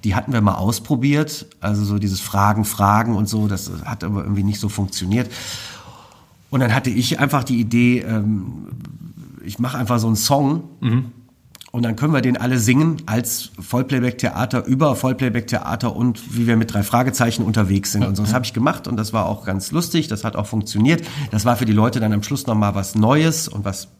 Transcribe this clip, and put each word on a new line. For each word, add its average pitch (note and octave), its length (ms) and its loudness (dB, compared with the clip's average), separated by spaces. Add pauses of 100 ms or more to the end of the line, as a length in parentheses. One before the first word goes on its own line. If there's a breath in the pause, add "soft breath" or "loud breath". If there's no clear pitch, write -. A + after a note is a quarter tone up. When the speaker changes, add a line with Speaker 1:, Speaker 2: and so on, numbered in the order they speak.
Speaker 1:
Die G2 120 2
hatten C3+ 160 -4
wir A#2 100 2
mal G2+ 140 4
ausprobiert, C#3 880 0 (140)
also G#2 240 0
so G#2 160 0
dieses G2 200 -2
Fragen, G2+ 460 2
Fragen G#2+ 500 2
und G#2 120 0
so, G#2+ 200 0
das F#2 220 -4 (140)
hat A#2 200 -8
aber G2+ 200 -2
irgendwie G2+ 200 0
nicht G2+ 160 0
so G#2 80 -2
funktioniert. G2+ 640 -2 (1200 loud breath)
Und C3 100 2
dann A#2 140 4
hatte C3 160 0
ich A#2+ 280 0
einfach C#3 260 0
die B2 160 0
Idee, A#2+ 400 4
ähm, G#2 680 -2 (760)
ich G2+ 140 -10
mach B2+ 160 -2
einfach B2 240 0
so A2 80 2
einen A2+ 100 4
Song C#3+ 480 2 (160)
Speaker 2:
Mhm. B2 260 2 (680)
Speaker 1:
und A#2+ 100 -2
dann A#2 140 0
können D3+ 160 2
wir C#3 80 4
den B2 160 2
alle B2 220 0
singen C3+ 480 2
als A2+ 440 -2 (100)
Vollplayback-Theater, B2 1040 -2
über C3+ 320 2
Vollplayback-Theater A#2+ 1000 -2
und A#2 420 -2
wie A#2 100 2
wir A#2 100 4
mit A2+ 160 2
drei G#2 100 0
Fragezeichen A#2+ 640 2
unterwegs G2+ 480 2
sind G#2 100 0
Speaker 2:
Ja, - 60 0
Speaker 1:
und G2+ 80 0
so. G2+ 60 -2
Das G#2+ 80 0
Speaker 2:
ja. A#2+ 60 2
Speaker 1:
hab B2 80 0
ich - 80 -8
gemacht C#3+ 360 0
und B2+ 80 -2
das G#2 160 -4
war G#2 140 0
auch G2+ 180 -6
ganz F#2+ 280 -4
lustig, E3 360 0
das G#2 160 -6
hat A2+ 120 -4
auch G#2+ 100 -2
funktioniert. A2+ 560 0 (280 loud breath)
Das G#2 140 -2
war A#2+ 120 4
für B2+ 100 -2
die G#2+ 60 2
Leute A2 280 2
dann G#2+ 120 0
am G#2 100 0
Schluss C3+ 240 -6
nochmal G#2 280 2
was G2 200 -6
Neues D3+ 540 2
und G#2 160 -8
was G2 240 -8 (120)